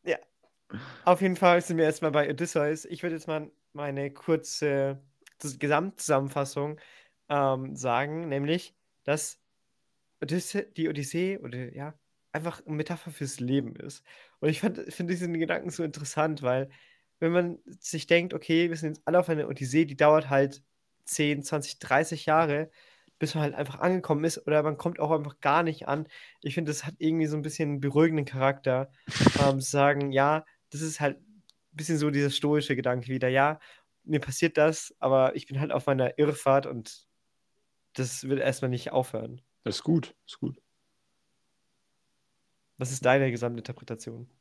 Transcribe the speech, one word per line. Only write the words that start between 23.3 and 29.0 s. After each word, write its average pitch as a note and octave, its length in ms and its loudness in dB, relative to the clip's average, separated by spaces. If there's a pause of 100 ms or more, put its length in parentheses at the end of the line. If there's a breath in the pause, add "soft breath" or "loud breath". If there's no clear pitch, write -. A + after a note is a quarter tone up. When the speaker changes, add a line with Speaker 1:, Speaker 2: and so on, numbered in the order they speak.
Speaker 1:
man D#3 80 0
halt D3 120 -2
einfach C3+ 240 -6
angekommen E3+ 460 0
ist - 220 -4
oder D3+ 160 4
man D3+ 140 -2
kommt - 220 -4
auch D3+ 120 0
einfach D3 280 -2
gar D3 240 4
nicht D#3+ 240 -4
an. D3+ 200 -2 (340 loud breath)
Ich C#3 140 -6
finde, D#3+ 160 -2
das D3 140 -6
hat D#3 140 -8
irgendwie D#3+ 280 2
so D3+ 100 -2
ein D3+ 60 -4
bisschen D3+ 280 -4
einen C#3+ 100 -4
beruhigenden D3 440 4
Charakter, C3+ 680 0 (160 loud breath)